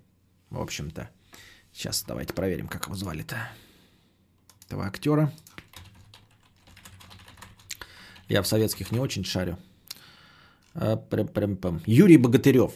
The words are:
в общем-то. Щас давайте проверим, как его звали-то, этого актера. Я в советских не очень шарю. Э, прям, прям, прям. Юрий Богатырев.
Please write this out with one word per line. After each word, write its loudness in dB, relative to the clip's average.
в -12
общем-то. -12
Щас -8
давайте -10
проверим, -6
как -10
его -12
звали-то, -10
этого -10
актера. -2
Я 0
в -6
советских -2
не -2
очень -6
шарю. -6
Э, -2
прям, -4
прям, -4
прям. -6
Юрий 10
Богатырев. 4